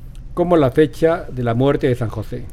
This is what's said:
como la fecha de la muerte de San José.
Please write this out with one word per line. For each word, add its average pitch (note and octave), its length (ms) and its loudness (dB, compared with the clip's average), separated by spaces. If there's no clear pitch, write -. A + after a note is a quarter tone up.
como F3 200 2
la C#3 160 4
fecha D#3+ 580 2
de B2 140 -6
la A#2 120 0
muerte C#3+ 320 2
de B2 80 2
San A2+ 140 -4
José. A2+ 420 -10